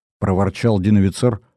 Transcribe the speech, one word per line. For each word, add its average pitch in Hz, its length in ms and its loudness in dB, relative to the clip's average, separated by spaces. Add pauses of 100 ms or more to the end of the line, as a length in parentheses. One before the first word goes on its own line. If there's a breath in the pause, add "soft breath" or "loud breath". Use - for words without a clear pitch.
(180)
проворчал 98 600 0
Диновицер, 101 600 0 (160)